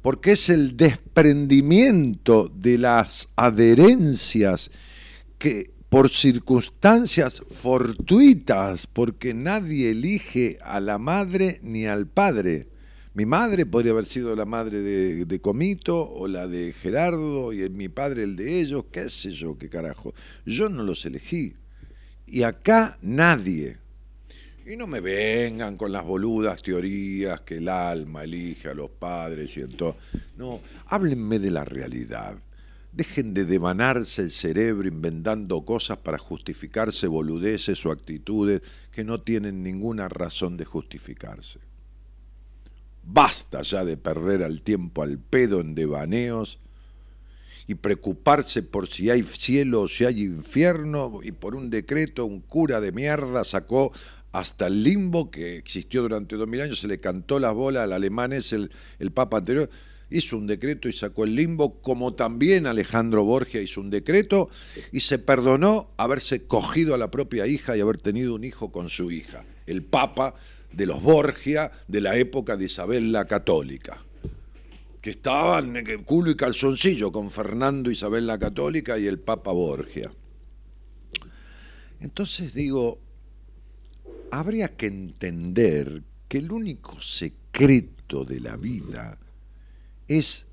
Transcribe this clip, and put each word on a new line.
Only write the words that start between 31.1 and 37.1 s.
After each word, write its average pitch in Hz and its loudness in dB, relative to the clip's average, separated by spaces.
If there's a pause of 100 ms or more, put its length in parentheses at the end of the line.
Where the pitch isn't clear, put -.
de 98 0
la 78 -2
realidad. 58 -10 (560)
Dejen 139 -4
de 95 0
devanarse 95 0
el 87 -2
cerebro 98 0
inventando 82 -4
cosas 110 -4
para 78 -8
justificarse 98 -6
boludeces 85 -2